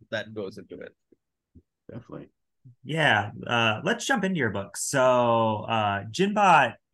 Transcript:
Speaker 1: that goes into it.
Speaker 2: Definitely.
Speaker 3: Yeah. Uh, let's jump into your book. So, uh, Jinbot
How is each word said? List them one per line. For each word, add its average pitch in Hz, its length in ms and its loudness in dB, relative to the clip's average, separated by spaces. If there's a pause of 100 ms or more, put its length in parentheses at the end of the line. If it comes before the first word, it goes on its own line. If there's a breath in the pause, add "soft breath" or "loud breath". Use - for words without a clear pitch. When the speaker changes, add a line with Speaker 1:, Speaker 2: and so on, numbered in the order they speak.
Speaker 1:
that 110 240 -8
goes 104 240 -10
into 87 220 -18
it. - 160 -18 (960)
Speaker 2:
Definitely. - 380 -16 (540)
Speaker 3:
Yeah. 127 460 2 (160)
Uh, 113 380 0
let's 220 200 -2
jump 254 200 -2
into 190 160 -2
your 117 100 0
book. 98 280 -8
So, 117 920 2
uh, 104 420 0
Jinbot 175 640 4 (200)